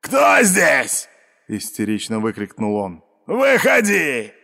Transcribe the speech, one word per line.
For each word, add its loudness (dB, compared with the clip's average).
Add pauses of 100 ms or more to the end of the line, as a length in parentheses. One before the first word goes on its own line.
«Кто 4
здесь?» 0 (400)
истерично -6
выкрикнул -4
он. -6 (240)
«Выходи!» 0 (120)